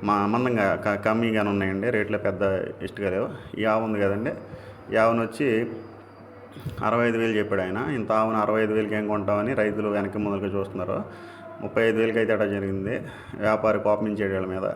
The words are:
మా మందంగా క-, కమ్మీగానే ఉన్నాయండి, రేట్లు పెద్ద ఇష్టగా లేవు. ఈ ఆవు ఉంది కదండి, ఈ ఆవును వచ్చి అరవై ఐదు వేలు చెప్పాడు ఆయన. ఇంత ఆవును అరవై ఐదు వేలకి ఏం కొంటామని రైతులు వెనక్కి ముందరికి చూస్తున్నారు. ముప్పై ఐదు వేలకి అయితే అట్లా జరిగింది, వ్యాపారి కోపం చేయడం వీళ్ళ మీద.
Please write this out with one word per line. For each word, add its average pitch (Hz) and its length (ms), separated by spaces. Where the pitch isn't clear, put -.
మా 101 220
మందంగా 110 600
క-, 101 140
కమ్మీగానే 110 500
ఉన్నాయండి, 98 400
రేట్లు 107 280
పెద్ద 98 240
ఇష్టగా 95 280
లేవు. 98 180
ఈ 104 40
ఆవు 110 200
ఉంది 110 160
కదండి, 101 320
ఈ - 40
ఆవును 113 260
వచ్చి 113 500
అరవై 117 240
ఐదు 113 100
వేలు 113 140
చెప్పాడు 101 300
ఆయన. 92 140
ఇంత 120 360
ఆవును 110 260
అరవై 107 240
ఐదు 107 100
వేలకి 107 220
ఏం 107 140
కొంటామని 104 460
రైతులు 107 340
వెనక్కి 101 300
ముందరికి 101 380
చూస్తున్నారు. 95 460
ముప్పై 107 200
ఐదు 113 160
వేలకి 113 200
అయితే 113 140
అట్లా 104 140
జరిగింది, 98 560
వ్యాపారి 107 400
కోపం 104 300
చేయడం 101 260
వీళ్ళ 95 260
మీద. 95 160